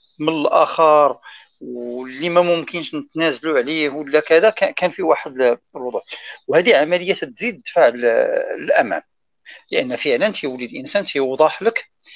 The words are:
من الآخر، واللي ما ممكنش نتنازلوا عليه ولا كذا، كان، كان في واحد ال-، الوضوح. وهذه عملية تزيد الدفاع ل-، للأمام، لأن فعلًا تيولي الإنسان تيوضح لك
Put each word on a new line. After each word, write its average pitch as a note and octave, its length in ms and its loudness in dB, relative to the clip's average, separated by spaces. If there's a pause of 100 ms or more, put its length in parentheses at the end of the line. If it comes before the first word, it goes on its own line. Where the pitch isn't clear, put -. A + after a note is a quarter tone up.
(180)
من D#3 100 -2
الآخر، D3+ 920 4 (420)
واللي B2 680 -8
ما F3 120 4
ممكنش E3+ 540 -2
نتنازلوا D#3 640 -2
عليه D3 300 0
ولا C#3+ 320 0
كذا، E3 300 4
كان، - 220 -2
كان F3+ 180 -2
في - 120 -10
واحد D3 380 0
ال-، A#2+ 180 4 (180)
الوضوح. B2 260 -6 (440)
وهذه F3 300 4
عملية F3 380 0
تزيد F3+ 400 -8
الدفاع C#3+ 340 2
ل-، A#2+ 720 0
للأمام، - 440 -2 (680)
لأن B2+ 260 -4
فعلًا D3+ 360 0
تيولي B2+ 320 -8
الإنسان C3 400 -6
تيوضح C3+ 580 0
لك - 280 -2 (260)